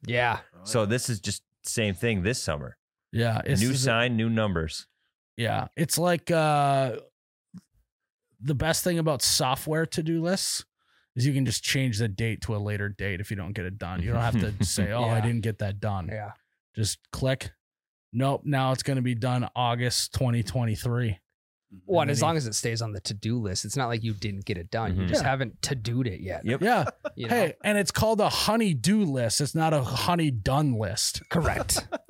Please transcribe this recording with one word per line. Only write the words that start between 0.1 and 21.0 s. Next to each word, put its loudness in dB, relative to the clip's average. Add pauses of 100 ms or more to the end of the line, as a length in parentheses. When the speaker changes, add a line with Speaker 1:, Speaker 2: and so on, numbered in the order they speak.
Speaker 2:
So 0
this -2
is -4
just -6 (220)
same 0
thing 0
this 0
summer. -6 (360)
Speaker 3:
Yeah, 0
it's 2
Speaker 2:
New 4
Speaker 3:
just 0
a 2
Speaker 2:
sign, 2
new 2
numbers. 0 (500)
Speaker 3:
Yeah. -2 (100)
It's -2
like, 0
uh, 4 (1400)
the 0
best 0
thing 2
about 2
software 0
to-do -2
lists -2 (520)
is 2
you 4
can 2
just -2
change 0
the 2
date -2
to -4
a -2
later -2
date -4
if -8
you -4
don't -6
get -4
it -8
done. -6
You 0
don't 2
have 2 (180)
to -
Speaker 2:
<laughs> 2
Speaker 3:
say, 0
"Oh, 0
I 2
Speaker 1:
Yeah. 2
Speaker 3:
didn't 0
get -2
that -4
done." -2
Speaker 1:
Yeah. -8 (440)
Speaker 3:
Just 0 (140)
click. -2 (640)
Nope. 0
Now 2
it's -2
gonna 0
be 0
done 0
August 0
twenty 2
twenty-three. 0 (680)